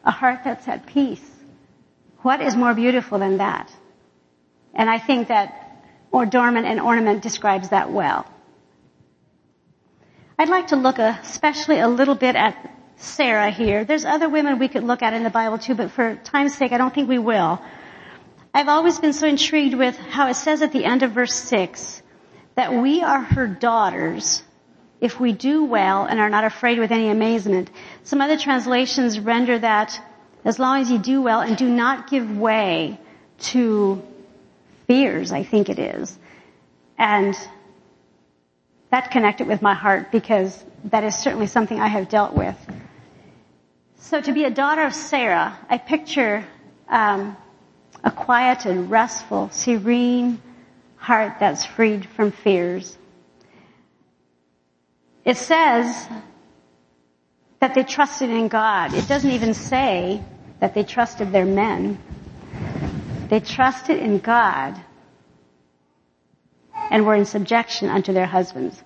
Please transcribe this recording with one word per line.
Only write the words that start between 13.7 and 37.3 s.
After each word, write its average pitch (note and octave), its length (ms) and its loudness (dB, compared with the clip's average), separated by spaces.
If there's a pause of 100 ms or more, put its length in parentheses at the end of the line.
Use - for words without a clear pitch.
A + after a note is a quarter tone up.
There's C#4+ 200 0
other D#4 240 0
women C#4+ 300 0
we B3+ 100 0
could A#3 160 -4
look A#3+ 180 0
at A3+ 120 0
in A#3 80 -2
the A3+ 80 0
Bible A3+ 260 0
too, A#3+ 180 -4
but G#3 160 -4
for A3+ 260 -2
time's C#4+ 380 -2
sake, B3+ 180 0
I A#3+ 60 0
don't C4 140 2
think C#4 160 -2
we B3 100 2
will. G3 400 0 (960)
I've C#4+ 160 2
always E4 300 2
been D#4 160 2
so D4+ 120 -2
intrigued C#4+ 480 2
with B3 240 0
how C4+ 300 -2
it B3 80 -2
says D4+ 260 0
at D4+ 100 0
the - 120 0
end B3+ 180 2
of B3 100 0
verse A#3+ 220 -2
six - 680 -4 (520)
that B3+ 180 -2
we C4+ 300 2
are C#4 180 0
her B3+ 260 0
daughters F#3+ 960 -2 (580)
if A#3 200 -2
we B3 120 0
do D4 320 0
well G3 400 0
and A3+ 160 -2
are G#3+ 100 2
not G#3+ 140 2
afraid A#3+ 340 0
with A3+ 120 0
any A3+ 180 0
amazement. G#3+ 640 0 (320)
Some C#4 200 -2
other D4+ 160 2
translations B3+ 800 0
render A#3 400 0
that G#3+ 420 0 (440)
as A3 140 0
long C4 220 2
as B3 100 0
you A#3+ 80 2
do C4 240 0
well A#3 180 2
and A3+ 160 -2
do B3+ 120 0
not A#3+ 400 0
give A3+ 300 -2
way G#3 600 0 (540)
to G#3 500 2 (840)
fears, B3 460 2
I C#3+ 120 -4
think G#3 240 2
it G3 100 -4
is. - 400 -8 (800)
And G3+ 380 2 (1500)